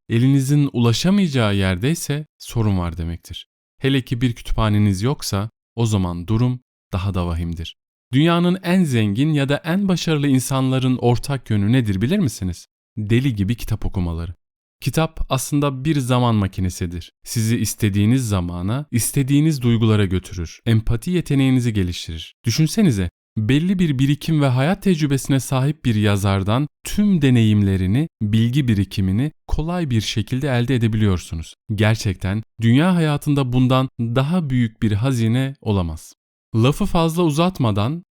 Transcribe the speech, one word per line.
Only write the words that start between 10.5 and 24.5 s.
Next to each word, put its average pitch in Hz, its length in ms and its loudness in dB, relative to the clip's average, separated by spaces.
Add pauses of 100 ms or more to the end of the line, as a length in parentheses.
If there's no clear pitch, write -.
ortak 120 520 0
yönü 104 220 2
nedir 107 300 2
bilir 165 180 0
misiniz? 101 480 -4 (300)
Deli 113 380 0
gibi 101 200 0
kitap - 300 -6
okumaları. 85 480 -4 (480)
Kitap - 480 -2
aslında 139 560 -2
bir 151 140 0
zaman 123 360 2
makinesidir. 92 760 -4 (120)
Sizi 113 340 -2
istediğiniz 107 720 0
zamana, 92 600 -4
istediğiniz 143 720 0
duygulara 110 440 2
götürür. 90 600 -6
Empati 117 460 0
yeteneğinizi 131 600 0
geliştirir. 87 640 -6 (100)
Düşünsenize, 135 640 0 (280)
belli 151 420 0
bir 151 200 0
birikim 147 420 0
ve 139 60 2
hayat 135 360 0